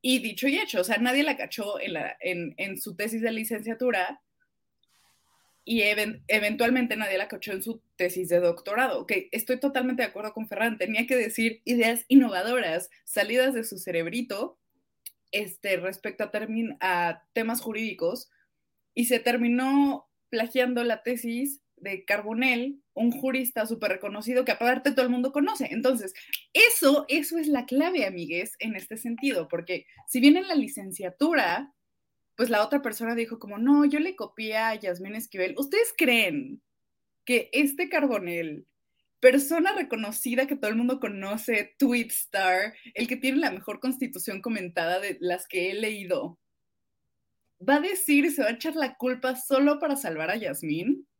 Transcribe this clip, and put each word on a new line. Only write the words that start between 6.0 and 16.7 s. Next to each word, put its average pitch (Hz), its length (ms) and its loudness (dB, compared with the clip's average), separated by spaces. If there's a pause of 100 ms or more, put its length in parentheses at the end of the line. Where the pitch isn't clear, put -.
eventualmente 220 680 2
nadie 196 240 -2
la 202 80 -4
cachó 190 240 -10
en 190 100 -6
su 226 220 -8 (120)
tesis 180 340 -2
de 175 100 6
doctorado. 190 600 0
Ok, 190 120 -4 (180)
estoy 247 280 -2
totalmente 254 420 0
de 208 80 0
acuerdo 208 240 -8
con 220 140 -10
Ferran, 220 320 -2
tenía 220 260 0
que 254 100 2
decir 226 480 0
ideas 233 440 2
innovadoras, 208 840 4 (140)
salidas 240 500 2
de 226 100 -4
su 214 140 -10
cerebrito, 196 800 -4 (760)
este, 196 460 -4
respecto 190 460 -6
a 208 80 -6
termin-, 220 500 -4